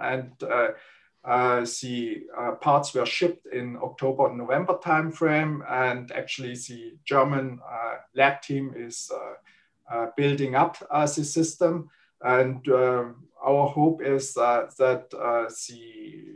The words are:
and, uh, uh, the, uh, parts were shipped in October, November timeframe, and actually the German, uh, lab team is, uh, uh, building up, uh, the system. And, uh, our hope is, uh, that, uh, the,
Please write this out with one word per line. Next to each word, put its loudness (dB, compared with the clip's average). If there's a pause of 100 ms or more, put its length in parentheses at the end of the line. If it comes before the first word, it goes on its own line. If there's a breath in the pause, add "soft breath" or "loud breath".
and, -4 (100)
uh, 2 (540 loud breath)
uh, 2 (180)
the, -4 (120)
uh, -4
parts 2
were 2
shipped 0
in -6
October, 0
November 0
timeframe, 2
and -2
actually -8
the -14
German, 2
uh, -8 (180)
lab 4
team -4
is, -12
uh, -14
uh, -2 (100)
building 2
up, 2 (120)
uh, 2
the -2
system. 0 (300 soft breath)
And, 2
uh, 4 (420)
our 4
hope 2
is, 0
uh, 2
that, 2
uh, 0 (200)
the, -16 (120)